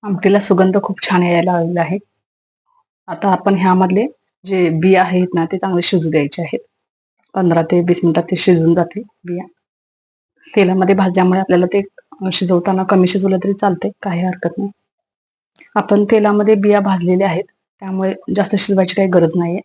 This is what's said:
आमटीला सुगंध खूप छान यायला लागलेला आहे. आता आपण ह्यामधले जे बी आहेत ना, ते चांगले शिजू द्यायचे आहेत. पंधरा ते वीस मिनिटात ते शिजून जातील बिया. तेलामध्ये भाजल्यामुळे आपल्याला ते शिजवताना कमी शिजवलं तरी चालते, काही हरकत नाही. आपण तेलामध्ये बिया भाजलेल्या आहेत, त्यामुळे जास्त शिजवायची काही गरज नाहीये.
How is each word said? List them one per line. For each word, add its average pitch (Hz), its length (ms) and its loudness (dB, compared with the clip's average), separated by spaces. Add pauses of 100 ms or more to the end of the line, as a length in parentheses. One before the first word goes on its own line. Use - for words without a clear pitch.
आमटीला 196 380 2
सुगंध 190 440 2
खूप - 260 -6
छान 180 140 2
यायला 175 280 0
लागलेला 170 300 -2
आहे. 165 160 -4 (1080)
आता 190 240 -2
आपण 190 240 2
ह्यामधले 185 520 2 (380)
जे 185 240 0
बी 165 260 2
आहेत 180 400 2
ना, 165 100 0
ते 185 120 -6
चांगले 180 240 -2
शिजू 165 300 -2
द्यायचे 147 300 -2
आहेत. - 180 -6 (760)
पंधरा 170 280 2
ते 175 200 0
वीस 175 220 0
मिनिटात 170 200 2
ते 175 120 -4
शिजून 165 400 2
जातील 175 280 -4 (200)
बिया. 175 240 -10 (1080)
तेलामध्ये 190 400 2
भाजल्यामुळे 185 440 2
आपल्याला 180 260 0
ते 196 160 -2 (520)
शिजवताना 185 500 0
कमी 185 240 2
शिजवलं 190 300 0
तरी 196 160 -2
चालते, 196 380 -2 (100)
काही 175 200 -4
हरकत 185 360 -6
नाही. 202 120 -6 (1040)
आपण 208 360 2
तेलामध्ये 208 440 4
बिया 208 240 2
भाजलेल्या 185 480 0
आहेत, 175 160 -4 (360)
त्यामुळे 190 340 -4 (220)
जास्त 202 200 -2
शिजवायची 190 400 0
काही 196 120 0
गरज 170 280 2
नाहीये. 175 280 -2